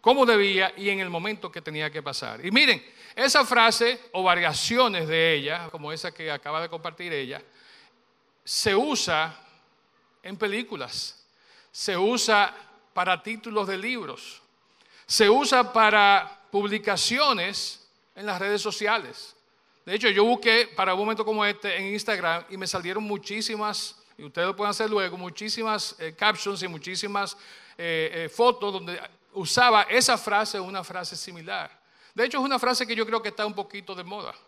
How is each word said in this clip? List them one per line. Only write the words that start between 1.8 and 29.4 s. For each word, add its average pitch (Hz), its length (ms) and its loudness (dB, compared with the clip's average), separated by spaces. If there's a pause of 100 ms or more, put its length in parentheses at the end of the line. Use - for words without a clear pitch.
que 147 140 -10
pasar. 127 420 -10
Y 190 60 -2
miren, 247 320 4 (320)
esa 269 300 4
frase 233 540 4 (120)
o 185 100 -4
variaciones 180 880 2
de 160 260 2
ella, 151 380 -4
como 151 200 -12
esa 160 220 -10
que 160 160 -10
acaba 147 320 -6
de 170 80 -8
compartir 170 440 -10
ella, 139 280 -6 (1000)
se - 320 0
usa 175 600 0 (840)
en 185 160 -14
películas, 202 880 -8 (460)
se - 260 -4
usa 214 560 2 (400)
para 180 300 0
títulos 214 440 -4
de 190 100 -4
libros, 202 640 -10 (680)
se 208 220 6
usa 247 420 6
para 208 680 6 (100)
publicaciones 208 1400 -2 (280)
en 196 100 -14
las 196 120 -4
redes 202 240 -2
sociales. 208 760 -4 (500)
De 185 100 -6
hecho, 220 140 4
yo 202 160 6
busqué 233 500 4
para 190 180 2
un 185 60 0
momento 214 240 -2
como 214 220 0
este 202 320 -4
en 196 160 -4
Instagram 180 560 -2
y 190 80 -12
me 190 100 -8
salieron 185 360 -6
muchísimas, 208 1000 -6 (140)
y - 60 -20
ustedes 170 240 -4
lo 190 80 -4
pueden 208 160 -2
hacer 220 180 -2
luego, 190 280 -2
muchísimas, 208 840 -6
eh, 160 160 -10
captions 202 480 0
y 185 40 -6
muchísimas, 185 680 -6 (400)
eh, 165 480 -4
eh, 151 40 -8
fotos 233 440 2
donde 175 260 -8 (360)
usaba 214 480 4